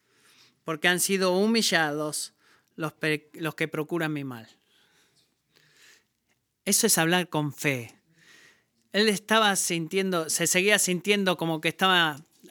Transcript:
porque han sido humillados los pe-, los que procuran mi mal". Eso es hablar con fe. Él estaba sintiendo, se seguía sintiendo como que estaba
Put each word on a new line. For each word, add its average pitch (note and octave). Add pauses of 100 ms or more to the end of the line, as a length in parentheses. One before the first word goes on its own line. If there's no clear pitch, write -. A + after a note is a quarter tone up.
(640)
porque D#3+
han F3+
sido F#3+
humillados E3+ (420)
los D#3
pe-, D3+
los D#3+
que D#3+
procuran D#3
mi C#3+
mal". A#2+ (2250)
Eso G3+
es G#3
hablar E3+
con D3
fe. B2+ (960)
Él G#3+
estaba G#3
sintiendo, F3
se E3
seguía F#3+
sintiendo F#3+
como E3
que E3
estaba E3 (300)